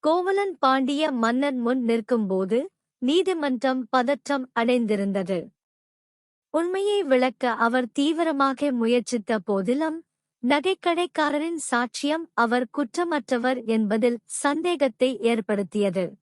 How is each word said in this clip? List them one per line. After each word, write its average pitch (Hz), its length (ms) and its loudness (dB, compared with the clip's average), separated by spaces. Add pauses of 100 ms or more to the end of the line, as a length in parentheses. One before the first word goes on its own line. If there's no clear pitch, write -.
கோவலன் 370 540 0
பாண்டிய 277 540 2
மன்னன் 254 480 0
முன் 240 240 0
நிற்கும்போது 220 760 0 (420)
நீதிமன்றம் 277 880 0
பதற்றம் 262 560 0 (100)
அடைந்திருந்தது. 202 840 0 (1120)
உண்மையை 381 500 0
விளக்க 254 500 0
அவர் 233 380 0
தீவிரமாக 285 800 0
முயற்சித்த 233 680 0
போதிலும், 247 580 -2 (460)
நகைக்கடைக்காரரின் 320 1160 0
சாட்சியம் 285 760 -2
அவர் 240 400 0
குற்றமற்றவர் 269 920 -2
என்பதில் 220 540 2 (140)
சந்தேகத்தை 294 760 0 (100)
ஏற்படுத்தியது. 202 880 0 (160)